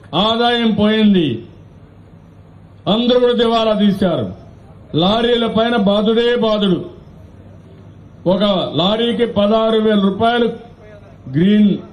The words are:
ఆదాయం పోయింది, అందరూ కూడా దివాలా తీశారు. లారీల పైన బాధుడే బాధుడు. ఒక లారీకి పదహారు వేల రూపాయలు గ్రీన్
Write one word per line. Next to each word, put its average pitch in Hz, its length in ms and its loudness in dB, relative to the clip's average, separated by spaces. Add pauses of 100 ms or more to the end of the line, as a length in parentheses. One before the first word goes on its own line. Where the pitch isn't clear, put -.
(280)
ఆదాయం 233 420 0 (120)
పోయింది, 208 460 2 (1700)
అందరూ 240 300 2
కూడా 240 200 2
దివాలా 226 300 0 (100)
తీశారు. 185 440 0 (760)
లారీల 233 440 0 (100)
పైన 233 200 0 (120)
బాధుడే 220 400 2 (180)
బాధుడు. 202 340 0 (1500)
ఒక 190 100 0 (360)
లారీకి 226 460 0 (140)
పదహారు 220 480 2
వేల 214 120 2 (100)
రూపాయలు 226 380 0 (880)
గ్రీన్ 202 360 4 (220)